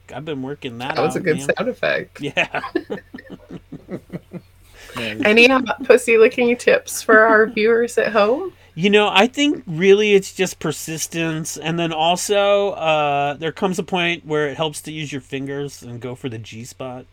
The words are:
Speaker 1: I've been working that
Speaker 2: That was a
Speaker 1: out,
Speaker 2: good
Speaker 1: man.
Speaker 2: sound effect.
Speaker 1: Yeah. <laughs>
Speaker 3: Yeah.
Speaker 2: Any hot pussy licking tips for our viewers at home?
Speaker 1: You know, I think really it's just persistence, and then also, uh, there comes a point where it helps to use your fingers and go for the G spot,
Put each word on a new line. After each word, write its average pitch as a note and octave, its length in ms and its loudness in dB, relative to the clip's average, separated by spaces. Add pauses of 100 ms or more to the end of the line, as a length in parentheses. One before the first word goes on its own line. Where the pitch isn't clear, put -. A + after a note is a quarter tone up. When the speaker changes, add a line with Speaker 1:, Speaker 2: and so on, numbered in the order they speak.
(140)
Speaker 1:
I've C#3 120 -12
been C#3+ 160 -8
working C3 360 -10
that B2+ 180 -8
Speaker 2:
That A#2+ 60 0
was D#3+ 140 -2
a - 40 -4
Speaker 1:
out, - 40 -6
Speaker 2:
good E3 140 0
Speaker 1:
man. C#3 180 -4
Speaker 2:
sound G#3+ 140 -4
effect. - 500 -4
Speaker 1:
Yeah. - 420 -4 (120)
<laughs> - 0 - (2250)
Speaker 3:
Yeah. A3+ 180 -8 (100)
Speaker 2:
Any A3+ 240 4
hot C4 360 -2
pussy A#3 340 4
licking A#3+ 380 4
tips - 460 0
for A3 160 6
our A3 280 6
viewers A3+ 520 0
at A3 140 0
home? A#3+ 400 0 (240)
Speaker 1:
You F3+ 140 2
know, G#3 200 6
I G3 160 6
think C#4+ 400 -2
really G3 480 4
it's F#3+ 180 2
just - 280 -4
persistence, D#3+ 960 -6
and D#3+ 240 -4
then E3 120 -2
also, G3+ 800 2
uh, D3 640 0
there D#3+ 160 -6
comes F#3+ 300 -2
a - 20 -2
point E3+ 420 -2
where D3+ 240 0
it C3 80 -8
helps D#3 260 -4
to D#3 100 -12
use D#3 180 -8
your C#3+ 100 -8
fingers C#3 640 -8
and A#2+ 180 -14
go B2 140 -10
for C3+ 140 -10
the A2+ 100 -8
G A2 260 -16
spot, B2+ 480 -14